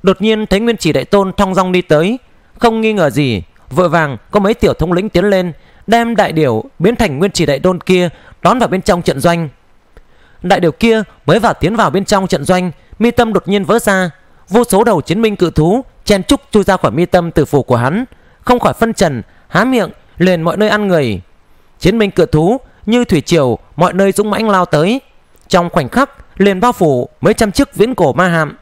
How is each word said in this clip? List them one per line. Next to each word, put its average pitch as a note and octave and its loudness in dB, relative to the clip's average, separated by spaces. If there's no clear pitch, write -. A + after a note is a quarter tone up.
Đột F#3 0
nhiên G#3+ 0
thấy G3 0
Nguyên A#3 0
Chỉ D#3+ -2
Đại C3+ 0
Tôn G3 0
thong F#3+ -2
dong F#3 0
đi F3+ 0
tới, F3+ 0
không A3+ 0
nghi A3 0
ngờ F3 0
gì, A#2 -2
vội E3+ 0
vàng D3 0
có G#3 0
mấy G3+ 0
tiểu D#3 0
thống D#3+ -2
lĩnh F#3 -2
tiến F3 0
lên, F#3 0
đem A#3 0
đại F3+ 0
điểu C3 0
biến G#3+ 0
thành D#3 -2
Nguyên F#3+ 0
Chỉ D#3+ -2
Đại C#3 0
Tôn F#3 -2
kia F3+ 0
đón A3+ 2
vào F#3+ 0
bên F#3 -2
trong F3 0
trận C#3 -2
doanh. E3+ 0
Đại F3+ 2
điểu E3 4
kia A3 0
mới E3+ 2
vào, G3+ 0
tiến G3+ -2
vào G3 0
bên F#3+ -2
trong G3 0
trận C#3+ -2
doanh, F3+ 0
mi A#3 2
tâm A3+ 0
đột - -2
nhiên G3 0
vỡ G#3+ 2
ra, F#3+ 0
vô A#3 2
số G#3 2
đầu G3+ 2
chiến G#3+ -2
minh G#3+ 0
cự E3 0
thú F#3 0
chen G3 0
chúc - 0
chui G3+ 2
ra F#3+ 2
khỏi C#3+ -2
mi D#3 -2
tâm F3 -2
tử D3+ 0
phủ C3+ 0
của B2 0
hắn, D3 -2
không B3 0
khỏi D#3+ 0
phân A3+ -2
trần, C#3 -2
há F#3 0
miệng A#3 -2
liền F3+ 2
mọi E3 -2
nơi G#3 0
ăn G#3 0
người. C3 0
Chiến G#3+ 0
minh G3+ 0
cự E3+ 2
thú F3 0
như A#3+ 2
thủy E3 0
triều C3+ 0
mọi F3 0
nơi F#3+ 2
dũng G#3 -2
mãnh G#3 -2
lao F#3+ 2
tới, F3 0
trong F3 0
khoảnh C#3 -2
khắc C4 0
liền F#3+ 2
bao A#3+ 2
phủ C#3 0
mấy F#3+ 2
trăm G#3 0
chiếc - -2
viễn A#3 0
cổ E3 0
ma F3+ 0
hạm. D#3+ -2